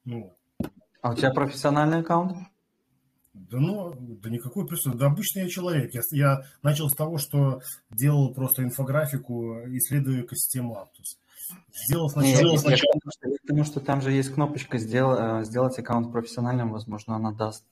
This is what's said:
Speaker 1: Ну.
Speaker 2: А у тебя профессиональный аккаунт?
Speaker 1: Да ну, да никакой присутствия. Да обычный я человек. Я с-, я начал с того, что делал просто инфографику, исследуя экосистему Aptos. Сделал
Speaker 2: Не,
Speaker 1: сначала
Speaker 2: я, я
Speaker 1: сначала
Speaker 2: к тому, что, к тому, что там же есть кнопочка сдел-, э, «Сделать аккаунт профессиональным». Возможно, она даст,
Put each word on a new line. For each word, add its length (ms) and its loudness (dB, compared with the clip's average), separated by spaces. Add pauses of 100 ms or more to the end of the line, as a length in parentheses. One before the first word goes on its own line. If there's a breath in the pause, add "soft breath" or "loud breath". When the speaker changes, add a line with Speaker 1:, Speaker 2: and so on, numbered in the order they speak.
Speaker 1:
Ну. 320 -12 (640)
Speaker 2:
А 120 0
у 40 -4
тебя 160 4
профессиональный 680 2
аккаунт? 360 0 (1000)
Speaker 1:
Да 240 -8
ну, 360 0 (280)
да 60 -8
никакой 380 -4
присутствия. 320 -4
Да 80 4
обычный 380 0
я 40 -4
человек. 460 -2
Я 80 -4
с-, 140 -4
я 260 4 (200 loud breath)
начал 260 2
с 60 0
того, 240 -4
что 420 2 (300 loud breath)
делал 440 4
просто 300 -2
инфографику, 920 -2 (140)
исследуя 540 0
экосистему 520 -6
Aptos. 420 -16 (560 loud breath)
Сделал 440 -2
Speaker 2:
Не, 160 6
Speaker 1:
сначала 200 6
Speaker 2:
я, 60 4
я 0 -
Speaker 1:
сначала 340 4
Speaker 2:
к 80 2
тому, 120 -8
что, 180 -6 (140)
к 20 -20
тому, 180 2
что 160 -4
там 220 0
же 100 0
есть 220 2
кнопочка 440 -2
сдел-, 640 2
э, 20 -4
«Сделать 340 0
аккаунт 340 -2
профессиональным». 600 -2
Возможно, 440 -6
она 160 -2
даст, 400 -6